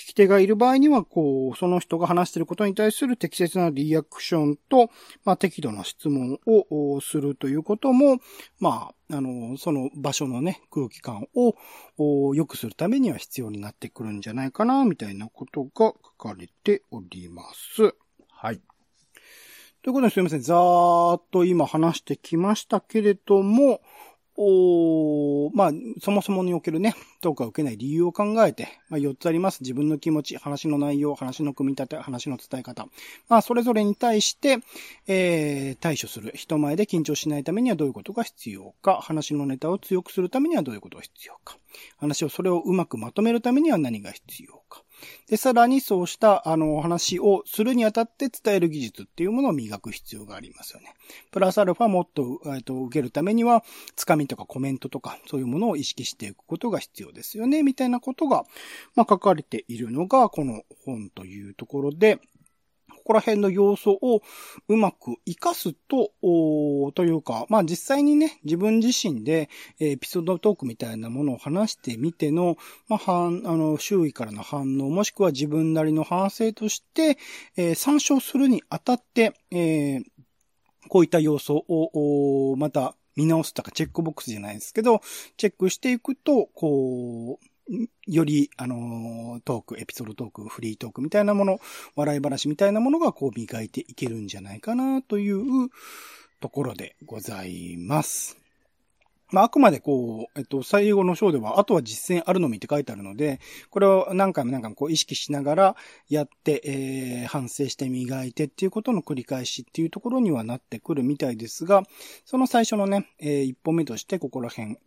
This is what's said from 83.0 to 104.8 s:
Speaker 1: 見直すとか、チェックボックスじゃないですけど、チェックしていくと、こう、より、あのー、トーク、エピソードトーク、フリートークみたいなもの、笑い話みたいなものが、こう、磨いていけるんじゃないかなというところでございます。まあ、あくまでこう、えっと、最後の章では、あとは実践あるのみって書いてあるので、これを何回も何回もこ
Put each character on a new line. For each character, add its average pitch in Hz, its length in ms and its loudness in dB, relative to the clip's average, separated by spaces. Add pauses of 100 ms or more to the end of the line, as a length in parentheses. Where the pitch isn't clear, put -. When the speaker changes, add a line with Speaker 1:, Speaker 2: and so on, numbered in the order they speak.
Speaker 1:
見 147 100 2
直 160 180 4
す - 100 -12
と - 80 -8
か、 - 100 -12
チ 160 120 -2
ェ - 20 -10
ッ - 40 -12
ク 165 120 -4
ボ 160 100 -4
ッ - 40 -10
ク - 80 -14
ス 123 60 -12
じ 107 60 -10
ゃ 104 40 -12
な 104 120 -12
い - 20 -12
で 107 60 -14
す - 140 -14
け 220 80 -2
ど、 226 180 6 (360)
チ - 100 0
ェ 196 40 4
ッ - 60 -18
ク 185 140 2
し - 80 -6
て 262 140 0
い 240 60 0
く 269 180 -4
と、 269 380 2
こ 127 880 -2
う、 - 20 -20 (640)
よ 160 160 4
り、 147 320 2
あ 127 100 -10
の 117 720 -10
ー、 - 60 -16
ト 120 160 -4
ー - 20 -18
ク、 107 160 -14
エ - 80 -12
ピ - 80 -16
ソ - 80 -12
ー 110 60 -12
ド 107 60 -14
ト 127 100 -10
ー 104 80 -14
ク、 107 160 -16
フ - 120 -16
リ 113 120 -6
ー 107 40 -10
ト 117 120 -12
ー - 20 -14
ク 127 120 -8
み 151 60 -4
た 208 120 2
い 208 40 4
な 208 100 2
も 202 100 2
の、 190 160 0 (340)
笑 147 240 -2
い - 20 -4
話 139 280 -4
み 147 80 -4
た 196 100 2
い 202 60 4
な 220 80 0
も 254 100 2
の 320 80 2
が、 311 140 2
こ 139 160 -4
う、 - 100 -4
磨 113 240 -8
い 107 60 -10
て - 180 -8
い - 80 -20
け 131 140 -6
る 113 80 -8
ん 107 100 -10
じ 98 100 -12
ゃ 98 40 -14
な 98 160 -16
い - 40 -16
か 226 140 -6
な 262 280 0
と 208 180 -4
い 202 100 -2
う 247 380 0 (720)
と - 80 -8
こ 139 160 -4
ろ 120 100 -6
で - 300 -16
ご 107 160 -14
ざ 98 240 -12
い 87 340 -10
ま 120 240 -2
す。 - 360 -10 (920)
ま 185 100 4
あ、 - 20 6
あ 240 40 2
く 294 120 2
ま 226 100 10
で 139 80 0
こ 120 560 -2
う、 - 60 -16
え - 20 -8
っ - 20 -8
と、 135 200 -6
最 202 260 4
後 196 140 4
の 180 100 2
章 196 160 2
で 143 80 2
は、 110 220 0
あ - 40 6
と - 80 0
は 151 120 2
実 175 320 -4
践 170 100 -2
あ 180 60 2
る 185 80 2
の 160 80 2
み 110 80 -4
っ - 20 -12
て 117 100 -14
書 147 120 0
い 139 40 -4
て - 60 -14
あ 110 60 -10
る 104 80 -14
の 98 100 -14
で、 139 240 -4 (320)
こ - 80 -4
れ 190 80 4
を 190 260 4
何 190 200 2
回 139 120 -4
も 120 60 -4
何 131 100 -4
回 110 100 -10
も 101 40 -14
こ 143 120 -6